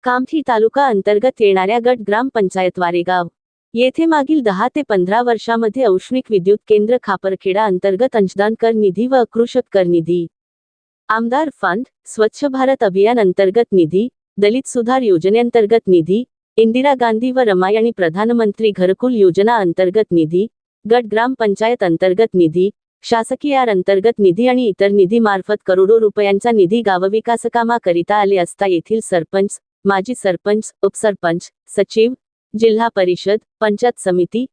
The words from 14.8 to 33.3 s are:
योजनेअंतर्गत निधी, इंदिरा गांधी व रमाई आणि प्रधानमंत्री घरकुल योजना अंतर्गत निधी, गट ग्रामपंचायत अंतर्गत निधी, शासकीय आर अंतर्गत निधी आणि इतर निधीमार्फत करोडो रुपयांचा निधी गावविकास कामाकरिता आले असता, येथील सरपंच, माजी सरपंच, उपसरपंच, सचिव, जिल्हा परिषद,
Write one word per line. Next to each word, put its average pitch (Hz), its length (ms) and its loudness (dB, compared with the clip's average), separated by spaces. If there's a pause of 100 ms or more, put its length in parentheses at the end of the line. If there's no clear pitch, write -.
योजनेअंतर्गत 220 880 2
निधी, 185 360 2 (340)
इंदिरा 247 420 2
गांधी 233 320 0
व 254 80 -2
रमाई 196 360 2
आणि 226 220 0
प्रधानमंत्री 214 720 0
घरकुल 190 440 0
योजना 202 420 2
अंतर्गत 185 540 0
निधी, 170 360 0 (380)
गट 233 260 2
ग्रामपंचायत 226 720 -2
अंतर्गत 185 500 0
निधी, 180 360 2 (340)
शासकीय 262 520 -2
आर 254 140 2
अंतर्गत 196 500 0
निधी 196 280 2
आणि 247 200 2
इतर 196 200 0
निधीमार्फत 202 680 2 (100)
करोडो 190 340 4
रुपयांचा 208 520 0
निधी 214 300 2
गावविकास 196 720 -2
कामाकरिता 233 640 0
आले 196 220 0
असता, 180 300 -4
येथील 190 360 -2
सरपंच, 196 560 -4 (260)
माजी 196 320 -2
सरपंच, 202 640 -4
उपसरपंच, 196 680 -2 (160)
सचिव, 220 460 -2 (460)
जिल्हा 226 360 2
परिषद, 190 420 0 (220)